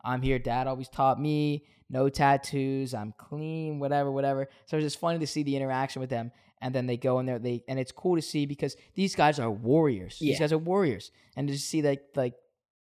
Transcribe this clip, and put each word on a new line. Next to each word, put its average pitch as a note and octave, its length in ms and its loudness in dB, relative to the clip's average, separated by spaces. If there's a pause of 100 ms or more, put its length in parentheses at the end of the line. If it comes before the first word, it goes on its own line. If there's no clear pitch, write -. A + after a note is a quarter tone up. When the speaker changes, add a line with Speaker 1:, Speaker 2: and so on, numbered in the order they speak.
Speaker 1:
I'm B2+ 200 -2
here. C3+ 160 2
Dad B2 280 -2
always C3 220 -4
taught C3+ 320 2
me, D3 460 0 (240)
no C3 180 2
tattoos. C3+ 840 2
I'm A2 240 -8
clean, D#3 600 -6
whatever, C#3 320 0
whatever." C3+ 380 0 (180)
So D#3 120 -2
it's D3+ 60 2
just C#3+ 140 -4
funny E3+ 220 0
to D#3 80 -2
see D3+ 160 -2
the C#3 100 -2
interaction C3+ 460 -2
with C3 100 -6
them. A#2 220 -4 (300)
And B2+ 100 -4
then B2+ 140 0
they B2 100 0
go B2+ 220 2
in B2+ 80 -2
there, B2 140 -2
they, A#2+ 260 -4
and C3 100 -4
it's C3 140 -4
cool - 240 0
to E3 80 2
see D3 240 -2
because C#3+ 300 -6 (180)
these F#3+ 220 0
guys D3 240 4
are A2+ 100 0
warriors. A#2 680 2
These C#3+ 140 2
Speaker 2:
Yeah. C3+ 40 -2
Speaker 1:
guys D3+ 140 2
are D#3+ 60 4
warriors. E3 520 0 (260)
And C#3 120 -2
to C#3 100 -4
see D#3 220 -2
that, C#3+ 240 2 (100)
like, B2 200 0 (480)